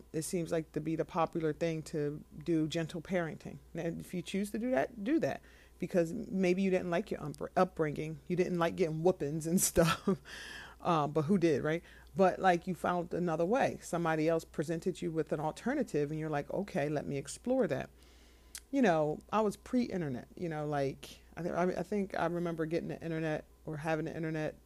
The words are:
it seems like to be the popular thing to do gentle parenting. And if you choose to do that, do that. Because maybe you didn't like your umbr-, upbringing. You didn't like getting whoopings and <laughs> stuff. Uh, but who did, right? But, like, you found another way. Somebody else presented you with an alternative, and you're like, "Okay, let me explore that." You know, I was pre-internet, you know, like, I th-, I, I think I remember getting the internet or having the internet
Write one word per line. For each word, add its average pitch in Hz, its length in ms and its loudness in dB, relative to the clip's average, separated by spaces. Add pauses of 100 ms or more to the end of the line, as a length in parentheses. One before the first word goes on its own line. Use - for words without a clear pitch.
(140)
it 160 80 -2
seems 170 320 -2
like 165 180 0
to 156 80 -2
be 160 160 -2
the 160 80 2
popular 160 480 0
thing 160 300 -2
to 147 400 -4 (240)
do 160 200 2
gentle 160 360 -4
parenting. 165 560 -4 (180)
And 165 240 -4
if 156 140 -12
you 180 80 -4
choose 202 300 -4
to 233 60 -4
do 240 140 -2
that, 262 320 -2
do 285 160 2
that. 139 220 -2 (380)
Because 170 340 2 (180)
maybe 185 300 4
you 190 100 4
didn't 180 200 2
like 175 200 0
your - 80 -4
umbr-, - 380 -8
upbringing. 156 600 0 (100)
You 175 80 0
didn't 180 200 2
like 170 200 2
getting 160 260 0
whoopings 160 440 2
and 180 140 4
<laughs> - 0 -
stuff. - 460 4 (720)
Uh, 156 260 2
but 151 160 2
who 190 140 4
did, 151 240 4
right? 156 220 -2 (320)
But, 185 240 6
like, 180 280 4
you 185 60 0
found 180 400 -2
another 170 300 2
way. 190 380 2
Somebody 160 480 0
else 165 160 2
presented 165 560 -4
you 175 100 -4
with 156 220 -2
an 151 80 -2
alternative, 156 720 -2
and 156 60 -4
you're 156 120 -4
like, 147 240 -2
"Okay, 165 340 0
let 151 180 -2
me 139 120 -2
explore 247 500 0
that." 135 220 -2 (840)
You 269 100 4
know, 156 380 4 (100)
I 214 120 2
was 208 160 0
pre-internet, 175 680 -2 (100)
you 175 100 -4
know, 151 180 -4
like, 139 440 -2 (260)
I 165 60 -8
th-, 170 120 -2
I, 170 100 2
I 180 200 0
think 196 340 -2
I 165 100 2
remember 170 380 -2
getting 160 220 -2
the 160 140 -6
internet 160 420 -2 (240)
or 156 100 -6
having 160 280 -2
the - 100 -6
internet 160 380 -4 (120)